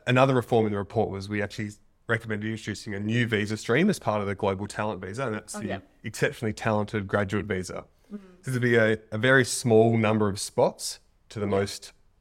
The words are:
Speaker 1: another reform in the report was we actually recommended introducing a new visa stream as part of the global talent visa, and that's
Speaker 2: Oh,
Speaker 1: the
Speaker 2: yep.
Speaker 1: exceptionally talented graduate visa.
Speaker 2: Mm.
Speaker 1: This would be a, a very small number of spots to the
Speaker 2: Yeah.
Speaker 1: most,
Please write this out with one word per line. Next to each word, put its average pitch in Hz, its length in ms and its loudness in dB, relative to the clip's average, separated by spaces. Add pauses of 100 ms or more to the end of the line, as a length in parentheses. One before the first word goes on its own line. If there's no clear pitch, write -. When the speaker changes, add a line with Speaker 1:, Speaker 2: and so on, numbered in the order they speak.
Speaker 1:
another 131 260 6
reform 117 320 2
in 104 60 0
the 101 60 -2
report 101 320 -2
was 98 180 -10
we 104 140 -4
actually 104 300 -8 (360)
recommended 110 420 -4
introducing 107 460 -8
a 101 60 -6
new 113 260 0
visa 104 300 0
stream 160 320 2
as 175 100 0
part 104 220 0
of 98 60 -2
the 101 80 -2
global 98 300 -2
talent 104 360 -6
visa, 107 240 -8
and 110 100 -4
that's - 200 -10
Speaker 2:
Oh, - 40 -10
Speaker 1:
the 104 80 -8
Speaker 2:
yep. - 220 -10 (160)
Speaker 1:
exceptionally 113 480 -4
talented 107 520 -2
graduate 104 400 -2
visa. 92 380 -6 (280)
Speaker 2:
Mm. 208 80 -12 (240)
Speaker 1:
This 131 100 -6
would 123 80 0
be 120 160 4
a, 110 200 4 (140)
a 110 60 -4
very 131 260 6
small 113 540 4
number 107 320 4
of 101 100 -4
spots - 600 -2 (300)
to 107 120 -8
the 101 40 -2
Speaker 2:
Yeah. 101 140 -2
Speaker 1:
most, - 320 -6 (300)